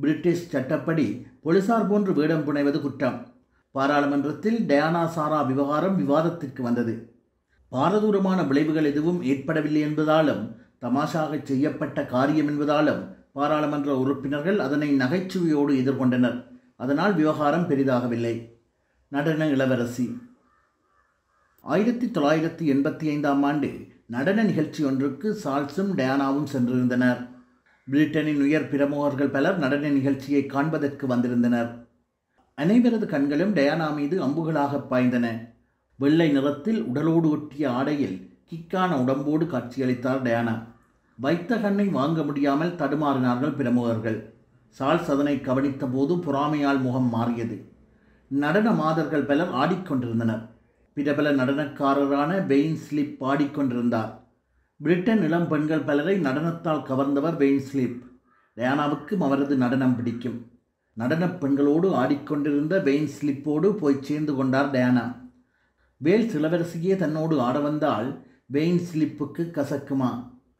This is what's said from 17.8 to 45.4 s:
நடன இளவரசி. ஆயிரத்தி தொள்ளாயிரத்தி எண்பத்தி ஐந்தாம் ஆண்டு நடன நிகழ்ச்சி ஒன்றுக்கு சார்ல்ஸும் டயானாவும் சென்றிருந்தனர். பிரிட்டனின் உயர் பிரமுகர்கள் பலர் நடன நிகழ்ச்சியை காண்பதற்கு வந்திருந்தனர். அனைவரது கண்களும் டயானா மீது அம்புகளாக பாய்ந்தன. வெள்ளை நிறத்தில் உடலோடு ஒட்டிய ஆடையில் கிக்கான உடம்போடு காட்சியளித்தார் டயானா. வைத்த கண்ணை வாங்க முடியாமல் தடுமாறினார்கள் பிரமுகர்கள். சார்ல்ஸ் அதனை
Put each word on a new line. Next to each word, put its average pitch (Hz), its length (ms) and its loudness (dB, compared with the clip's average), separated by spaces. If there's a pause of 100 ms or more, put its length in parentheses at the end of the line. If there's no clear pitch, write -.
நடன 156 380 0
இளவரசி. 127 720 0 (1400)
ஆயிரத்தி 220 460 0
தொள்ளாயிரத்தி 156 680 0
எண்பத்தி 151 320 -2
ஐந்தாம் 143 340 0
ஆண்டு 143 440 -2 (200)
நடன 165 360 0
நிகழ்ச்சி 156 420 0
ஒன்றுக்கு 135 600 -2
சார்ல்ஸும் 147 520 -2
டயானாவும் 135 560 0
சென்றிருந்தனர். 123 760 0 (640)
பிரிட்டனின் 151 500 2
உயர் 139 280 2
பிரமுகர்கள் 143 640 0
பலர் 165 280 0
நடன 143 300 0
நிகழ்ச்சியை 139 580 0
காண்பதற்கு 143 600 -2
வந்திருந்தனர். 120 800 0 (680)
அனைவரது 220 500 2
கண்களும் 147 480 0
டயானா 151 400 0
மீது 147 320 -2
அம்புகளாக 143 640 -2
பாய்ந்தன. 120 580 0 (480)
வெள்ளை 156 360 4
நிறத்தில் 143 500 0
உடலோடு 156 460 2
ஒட்டிய 147 420 -2
ஆடையில் 127 760 -4
கிக்கான 175 560 -2
உடம்போடு 147 460 0
காட்சியளித்தார் 127 760 -2
டயானா. 117 400 0 (540)
வைத்த 170 420 -2
கண்ணை 202 300 0
வாங்க 156 340 0
முடியாமல் 143 540 0
தடுமாறினார்கள் 139 800 0
பிரமுகர்கள். 117 800 -2 (440)
சார்ல்ஸ் 156 320 0
அதனை 143 300 2